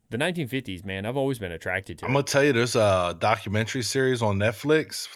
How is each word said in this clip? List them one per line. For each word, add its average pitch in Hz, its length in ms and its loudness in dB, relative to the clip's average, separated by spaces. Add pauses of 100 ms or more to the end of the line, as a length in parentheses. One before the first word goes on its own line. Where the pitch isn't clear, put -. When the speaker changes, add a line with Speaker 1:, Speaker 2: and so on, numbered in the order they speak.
(120)
Speaker 1:
the 113 80 -6
nineteen 165 280 -2
fifties, 98 380 -8
man. 95 220 -6
I've 127 100 -4
always 135 220 -2
been 92 120 -6
attracted 90 460 -6
to - 80 -10
Speaker 2:
I'm 110 60 -2
Speaker 1:
it. - 20 2
Speaker 2:
gonna 139 100 4
tell 139 200 2
you, 143 100 6
there's 117 220 2
a 92 440 4
documentary 110 600 0
series 127 400 0
on 104 160 2
Netflix, 123 800 0